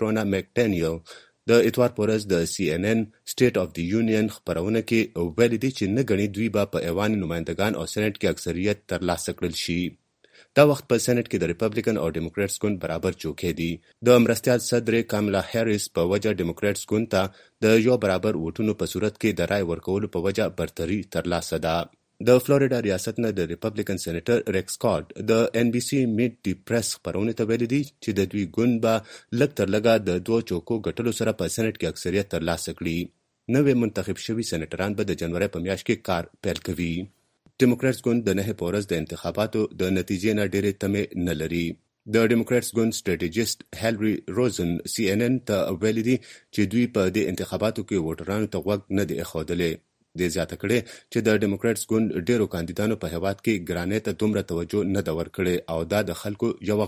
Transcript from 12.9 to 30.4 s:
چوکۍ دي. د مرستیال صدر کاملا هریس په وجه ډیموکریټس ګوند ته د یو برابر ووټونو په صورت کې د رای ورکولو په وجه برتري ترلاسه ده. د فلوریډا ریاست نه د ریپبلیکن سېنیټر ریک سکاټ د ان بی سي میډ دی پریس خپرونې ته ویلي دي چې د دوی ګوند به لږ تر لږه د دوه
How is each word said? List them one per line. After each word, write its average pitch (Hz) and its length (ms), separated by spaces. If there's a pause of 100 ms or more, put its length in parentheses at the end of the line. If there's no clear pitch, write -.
چوکۍ 80 360
دي. 82 140 (340)
د 123 180
مرستیال 117 420
صدر 113 280 (180)
کاملا 104 360
هریس 113 360 (120)
په 85 60 (100)
وجه 104 260
ډیموکریټس 92 520
ګوند 110 240
ته 95 80 (420)
د 110 100 (120)
یو 127 180
برابر 95 320
ووټونو 82 440
په 82 120
صورت 90 280
کې 110 180
د 85 120
رای 101 200
ورکولو 95 440
په 85 120
وجه 98 200 (140)
برتري 85 380 (180)
ترلاسه 85 480
ده. 82 100 (540)
د - 20 (140)
فلوریډا 139 420
ریاست 110 380
نه 110 140
د 82 140
ریپبلیکن 104 520
سېنیټر 85 340 (180)
ریک 95 200
سکاټ 95 280 (260)
د - 20 (300)
ان 120 120
بی 123 140
سي 143 100 (200)
میډ 117 140 (120)
دی 95 100 (140)
پریس 113 280
خپرونې 107 420
ته 117 120
ویلي 117 240
دي 143 80 (200)
چې - 160
د 95 120
دوی 101 140 (120)
ګوند 120 180 (100)
به 113 100 (460)
لږ 143 180
تر 98 160
لږه 110 200 (140)
د 90 200
دوه 113 200